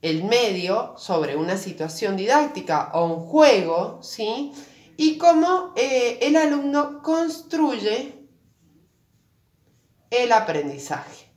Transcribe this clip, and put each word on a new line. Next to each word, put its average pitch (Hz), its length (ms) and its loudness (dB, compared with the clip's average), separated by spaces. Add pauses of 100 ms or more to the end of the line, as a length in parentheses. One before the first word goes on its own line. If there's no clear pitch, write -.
el 160 220 -2
medio, 208 720 -2
sobre 156 380 -4
una 170 220 -2
situación 190 600 -6
didáctica 196 800 0
o 170 100 2
un 165 220 -4
juego, 196 720 4
¿sí? 240 500 -8 (460)
Y 311 220 2
cómo, 349 560 4
eh, 247 480 0
el 294 120 4
alumno 285 680 0
construye 294 1200 -2 (1800)
el 240 220 2
aprendizaje. 147 1040 -2